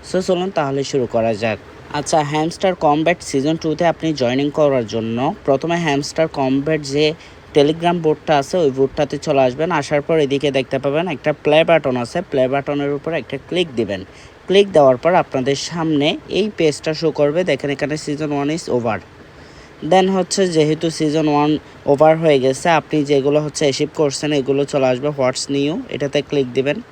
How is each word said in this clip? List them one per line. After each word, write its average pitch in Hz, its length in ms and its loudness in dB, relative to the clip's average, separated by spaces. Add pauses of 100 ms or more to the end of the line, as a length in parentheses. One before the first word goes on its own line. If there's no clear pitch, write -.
(120)
So, 180 100 -2
চলুন 185 280 -2
তাহলে 139 340 -2
শুরু 131 300 -2
করা 113 200 0
যাক। 104 240 -4 (340)
আচ্ছা, 147 260 -2 (140)
হ্যামস্টার 165 420 0
কমব্যাট 160 480 2
সিজন 147 340 -2
টুতে 160 360 -2
আপনি 160 200 -4
জয়েনিং 139 380 0
করার 139 360 2
জন্য 113 480 -4 (100)
প্রথমে 156 320 0
হ্যামস্টার 156 520 0
কমব্যাট 139 520 0 (140)
যে 151 200 2 (400)
Telegram 165 500 2
বোর্ডটা 156 360 0
আছে, 139 180 -4
ওই 147 120 4
বোর্ডটাতে 135 480 -2
চলে 143 220 0
আসবেন। 139 400 0
আসার 143 220 -2
পর 165 160 0
এদিকে 143 320 0
দেখতে 135 280 -2
পাবেন 143 300 -2
একটা 151 240 -4 (120)
প্লে 156 200 4
বাটন 147 320 2
আছে, 123 220 -6 (120)
প্লে 131 180 2
বাটনের 143 500 -4
উপর 160 120 -6 (100)
একটা 135 160 -10 (120)
ক্লিক 175 200 -2 (100)
দিবেন। 98 260 -4 (420)
ক্লিক 196 260 4
দেওয়ার 135 240 6
পর 165 180 0
আপনাদের 139 400 0
সামনে 160 600 -2 (120)
এই 214 280 -2
পেজটা 156 380 0
শো 160 160 -2
করবে। 147 340 0
দেখেন, 143 260 -2
এখানে 139 240 -4 (100)
season 147 260 -4 (120)
one 143 140 -2
is - 80 -8 (120)
over। 113 220 -2 (920)
Then 185 160 4 (100)
হচ্ছে, 185 260 0 (140)
যেহেতু 156 340 2
সিজন 156 380 0
ওয়ান 147 300 2 (280)
ওভার 156 300 6
হয়ে 160 220 4
গেছে, 131 300 0
আপনি 151 360 2
যেগুলো 143 360 2
হচ্ছে 151 240 -4
অ্যাচিভ 143 300 0
করছেন, 147 380 -2
এগুলো 139 320 0
চলে 135 220 0
আসবে 127 220 0
হোয়াটস 131 420 -2
নিউ, 143 400 -2
এটাতে 143 320 -2
ক্লিক 139 300 -2
দিবেন। 135 260 -2 (140)